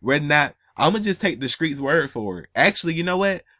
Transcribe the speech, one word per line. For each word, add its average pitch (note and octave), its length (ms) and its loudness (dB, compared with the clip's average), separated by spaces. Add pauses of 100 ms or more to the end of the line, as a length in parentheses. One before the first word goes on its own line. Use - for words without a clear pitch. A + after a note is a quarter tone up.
whether C#3 220 0
or D3 60 -4
not, D3 260 2 (220)
I'ma G#3 220 2
just G#3 220 -2
take D#3+ 200 -2
the C3+ 80 -4
streets' C#3+ 320 -4
word C#3 300 0
for G2+ 300 -8
it. - 160 -20
Actually, E3 380 2
you E3 100 -4
know F3+ 120 -2
what? F#3+ 280 -2 (160)